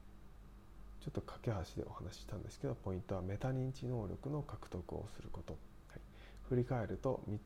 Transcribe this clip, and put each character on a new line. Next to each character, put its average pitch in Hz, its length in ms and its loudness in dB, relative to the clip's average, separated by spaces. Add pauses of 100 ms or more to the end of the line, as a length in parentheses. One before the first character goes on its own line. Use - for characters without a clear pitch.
(1000)
ち - 80 -4
ょ - 20 -2
っ - 20 -2
と - 80 2
架 - 220 -4
け 123 80 4
橋 95 320 2
で - 60 -2
お - 40 -4
話 - 220 -4
し - 60 -8
し - 80 -8
た 104 80 -2
ん 107 60 -2
で 113 80 -4
す - 100 -10
け 139 80 2
ど、 123 80 2
ポ 95 160 0
イ 92 60 2
ン - 20 -2
ト 98 160 2
は 90 60 2
メ 95 140 2
タ 131 120 4
認 131 240 4
知 131 140 -2
能 120 200 2
力 - 240 -2
の 147 120 4
獲 - 280 -6
得 90 220 -2
を 98 240 0
す - 40 -6
る - 120 -4
こ - 100 -2
と。 - 120 -4 (340)
は - 80 -10
い。 - 40 -8 (480)
振 127 80 8
り 123 80 10
返 123 220 4
る 92 100 0
と - 300 4
三 104 200 2